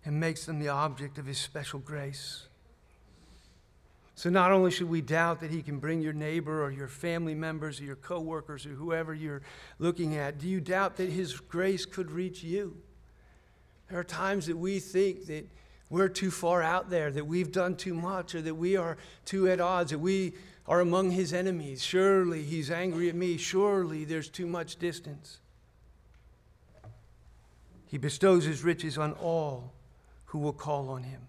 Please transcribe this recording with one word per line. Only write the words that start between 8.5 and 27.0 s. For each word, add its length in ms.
or 20
whoever 440
you're 300
looking 340
at, 240
do 80
you 140
doubt 380
that 120
his 300
grace 440
could 280
reach 320
you? 360
There 100
are 60
times 420
that 100
we 220
think 480
that 240
we're 180
too 220
far 320
out 260
there, 220
that 160
we've 240
done 260
too 180
much, 420
or 60
that 120
we 220
are 200
too 240
at 120
odds, 300
that 80
we 360
are 100
among 320
his 220
enemies. 500
"Surely 640
he's 260
angry 380
at 80
me. 200
Surely 680
there's 240
too 180
much 300
distance." 640